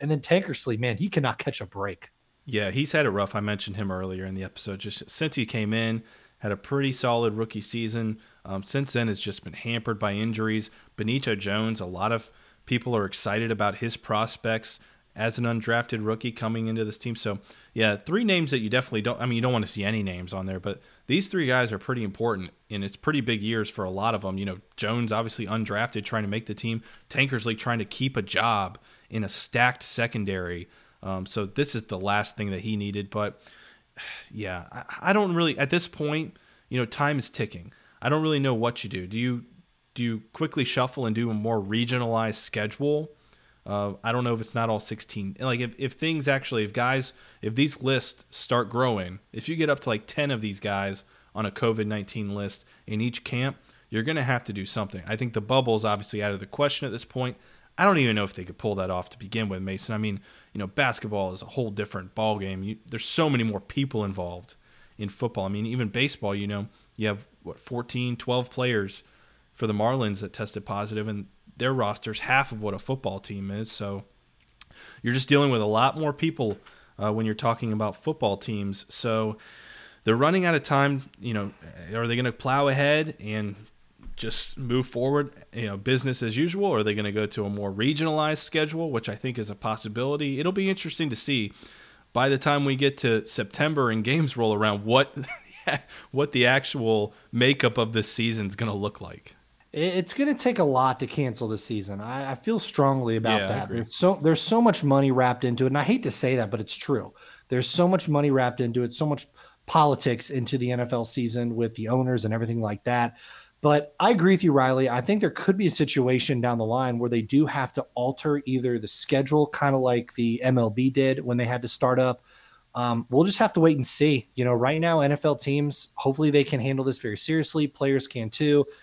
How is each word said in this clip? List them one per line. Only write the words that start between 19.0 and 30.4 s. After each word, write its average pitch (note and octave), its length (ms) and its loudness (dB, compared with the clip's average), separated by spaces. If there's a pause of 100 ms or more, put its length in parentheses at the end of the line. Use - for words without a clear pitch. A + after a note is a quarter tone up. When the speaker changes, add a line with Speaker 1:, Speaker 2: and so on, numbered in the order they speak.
Speaker 2:
don't, A#2 180 -2
I A#2+ 60 -2
mean, A#2+ 80 0
you A#2 80 0
don't B2+ 100 2
wanna G#2+ 140 2
see G#2 160 -6
any G#2+ 220 0
names F2+ 280 -8
on F#2+ 140 -4
there, F#2+ 140 -4
but G2+ 200 -6 (280)
these F#3 180 2
three F3+ 180 -2
guys B2+ 280 2
are F#2+ 60 -2
pretty B2 260 -4
important, G2 460 -2 (200)
and G2+ 140 -4
it's G2 100 -8
pretty D3+ 260 0
big A2+ 220 -2
years A2 260 -2
for G2+ 160 -6
a F#2 60 -4
lot G#2 240 0
of G2 60 -2
them. F#2+ 180 -6
You G2+ 60 -4
know, F#2+ 140 -6 (180)
Jones, A2+ 340 -2
obviously A2+ 360 -4
undrafted, G#2+ 580 -2
trying A2 180 -2
to G2+ 60 -4
make A2 180 -4
the G#2 80 -8
team. A2+ 280 -4 (280)
Tankersley A#2+ 480 0
trying A#2+ 220 -2
to G2+ 40 -4
keep C3 320 -4
a A2 60 0
job G2 560 0 (320)
in G#2+ 140 -4
a F#2+ 40 -4
stacked - 540 0
secondary. F#2+ 840 -4 (340)